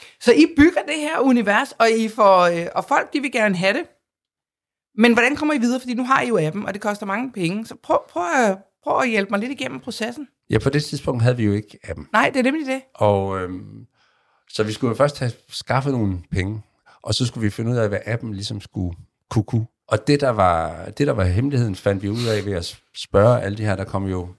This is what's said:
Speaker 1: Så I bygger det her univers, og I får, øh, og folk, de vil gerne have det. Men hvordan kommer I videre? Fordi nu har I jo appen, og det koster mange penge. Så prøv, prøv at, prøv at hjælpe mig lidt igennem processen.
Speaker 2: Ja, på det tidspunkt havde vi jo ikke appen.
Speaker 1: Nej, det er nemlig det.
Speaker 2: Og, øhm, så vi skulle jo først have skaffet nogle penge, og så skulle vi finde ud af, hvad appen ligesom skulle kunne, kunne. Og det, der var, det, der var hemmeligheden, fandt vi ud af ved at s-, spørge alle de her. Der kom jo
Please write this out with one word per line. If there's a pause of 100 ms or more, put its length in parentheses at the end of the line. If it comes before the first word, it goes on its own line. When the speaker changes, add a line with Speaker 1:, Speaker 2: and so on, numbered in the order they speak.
(260)
Speaker 1:
Så
I (120)
bygger
det
her
univers,
og
I
får,
øh, (100)
og
folk,
de
vil
gerne
have
det. (1120)
Men
hvordan
kommer
I
videre?
Fordi
nu
har
I
jo
appen,
og
det
koster
mange
penge.
Så
prøv, (100)
prøv (120)
at, (260)
prøv
at
hjælpe
mig
lidt
igennem
processen. (220)
Speaker 2:
Ja,
på
det
tidspunkt
havde
vi
jo
ikke
appen.
Speaker 1:
Nej,
det
er
nemlig
det. (140)
Speaker 2:
Og,
øhm, (640)
så
vi
skulle
jo
først
have (180)
skaffet
nogle (120)
penge, (400)
og
så
skulle
vi
finde
ud
af,
hvad
appen
ligesom
skulle (320)
kunne,
kunne. (220)
Og
det,
der
var,
det,
der
var
hemmeligheden,
fandt
vi
ud
af
ved
at
s-, (140)
spørge
alle
de
her.
Der
kom
jo (120)